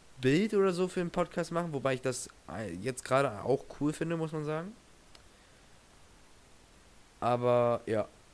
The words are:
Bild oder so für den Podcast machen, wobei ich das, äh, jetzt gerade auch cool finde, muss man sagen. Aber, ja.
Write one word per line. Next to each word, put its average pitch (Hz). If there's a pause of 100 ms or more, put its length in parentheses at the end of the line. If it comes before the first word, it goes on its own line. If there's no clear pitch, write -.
(200)
Bild 156
oder 196
so 180
für 180
den 175
Podcast 175
machen, 170
wobei 135
ich 127
das, 127 (280)
äh, 104
jetzt 104
gerade 131
auch 139 (160)
cool 147
finde, 160
muss 160
man 156
sagen. 156 (2500)
Aber, 120
ja. 104 (280)